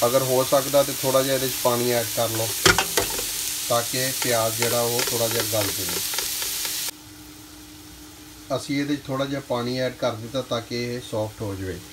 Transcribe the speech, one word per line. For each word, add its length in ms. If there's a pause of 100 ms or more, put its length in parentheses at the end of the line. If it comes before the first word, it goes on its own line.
ਅਗਰ 140
ਹੋ 220
ਸਕਦਾ 400
ਤੇ 180
ਥੋੜ੍ਹਾ 200
ਜਿਹਾ 140
ਇਹਦੇ 140
'ਚ 40 (100)
ਪਾਣੀ 280
ਐਡ 140 (100)
ਕਰ 140
ਲਓ 180 (1200)
ਤਾਂ 120 (100)
ਕਿ 200 (120)
ਪਿਆਜ਼ 340
ਜਿਹੜਾ 240
ਉਹ 180
ਥੋੜ੍ਹਾ 280
ਜਿਹਾ 160
ਗਲ 240
ਜਾਵੇ। 320 (2500)
ਅਸੀਂ 240
ਇਹਦੇ 160
'ਚ 120
ਥੋੜ੍ਹਾ 180
ਜਿਹਾ 220
ਪਾਣੀ 320
ਐਡ 140
ਕਰ 180
ਦਿੱਤਾ 300
ਤਾਂ 200
ਕਿ 340
ਇਹ 60 (100)
ਸੌਫਟ 300
ਹੋ 140
ਜਾਵੇ। 240 (140)